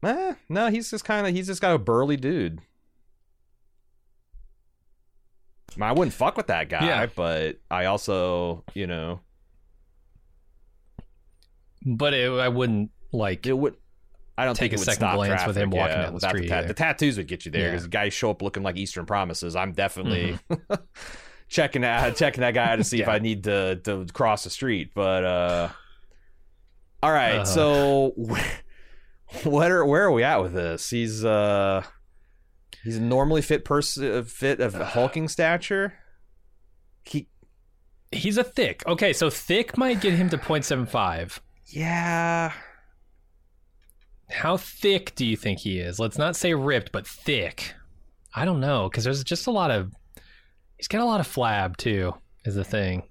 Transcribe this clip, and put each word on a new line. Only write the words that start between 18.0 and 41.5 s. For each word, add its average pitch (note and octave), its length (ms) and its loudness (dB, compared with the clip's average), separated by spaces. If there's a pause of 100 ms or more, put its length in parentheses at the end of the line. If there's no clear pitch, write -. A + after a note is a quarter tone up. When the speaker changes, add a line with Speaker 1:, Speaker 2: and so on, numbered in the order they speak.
Speaker 1:
show A2 180 0
up G2 100 -4
looking G2 220 -4
like F2+ 140 -4
Eastern F#2 280 -6
Promises. F2 500 -2
I'm F#2 180 -4
definitely F2+ 640 -2 (120)
Speaker 2:
Mm-hmm. E3+ 240 -4 (360)
Speaker 1:
<laughs> - 400 -20
checking C#3 340 0
out, A#2+ 320 2
checking C#3 260 0
that A#2+ 120 2
guy A#2 180 4
out A2+ 60 2
to G#2+ 60 2
see A#2 180 0
if G#2 60 0
Speaker 2:
<laughs> - 0 -
Yeah. A2+ 60 4
Speaker 1:
I G#2+ 60 4
need G#2+ 260 -2
to, F#2+ 380 2
to F#2+ 300 -4
cross A2 320 2
the - 40 -10
street. G#2+ 460 -4
But, F#2+ 280 2
uh, F2 460 2 (1300)
all D3+ 80 4
right, B2 280 4
Speaker 2:
Uh-huh. G2+ 60 0
Speaker 1:
so C#3 680 4
<laughs> - 20 -10
wh-, - 1300 -8
what D#3 260 4
are, F3 140 4
where D3 200 4
are F#3 60 6
we A#2 120 4
at C3 180 4
with F2+ 120 -2
this? E2+ 360 -4
He's, A2 340 -2
uh, G2+ 600 2 (1000)
he's A2+ 140 -4
a A2 40 0
normally C3+ 400 2
fit D3+ 240 0
pers-, D3 320 0
uh, B2 300 -2
fit C3+ 320 -2
of A#2+ 140 0
hulking B2+ 560 0
stature. F3 640 0 (1120)
He - 240 -8 (840)
Speaker 2:
He's G#3 260 0
a B3 60 4
thick. A#3+ 440 -2
Okay, E3+ 260 2
so D#3+ 160 2
thick G#3+ 480 -2
might B3 240 0
get G3 120 2
him F3+ 160 4
to D#3+ 80 -2
point D3+ 280 -2
seven B2+ 200 0
five. F2+ 560 -2 (300)